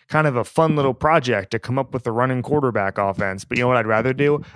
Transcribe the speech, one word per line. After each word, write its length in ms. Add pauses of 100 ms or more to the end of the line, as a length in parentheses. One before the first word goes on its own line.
kind 200
of 80
a 80
fun 320
little 180
project 560
to 80
come 220
up 120
with 140
a 60
running 300
quarterback 540
offense. 480
But 140
you 60
know 40
what 80
I'd 100
rather 260
do? 300 (120)